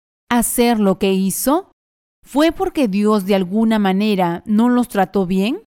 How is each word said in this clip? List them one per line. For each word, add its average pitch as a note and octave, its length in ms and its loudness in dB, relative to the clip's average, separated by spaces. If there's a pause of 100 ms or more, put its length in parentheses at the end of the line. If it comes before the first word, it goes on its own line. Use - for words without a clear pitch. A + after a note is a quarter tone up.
(280)
a A#3+ 100 0
hacer A#3 420 0
lo F#3+ 180 2
que F#3+ 140 0
hizo? F#3+ 580 -2 (540)
¿Fue D#4 280 0
porque E4 360 -2
Dios G#3 380 0
de G#3 80 2
alguna G#3+ 440 0
manera F#3+ 680 0
no A3+ 220 2
los B3 200 0
trató G3 380 -2
bien? G3 360 -2 (160)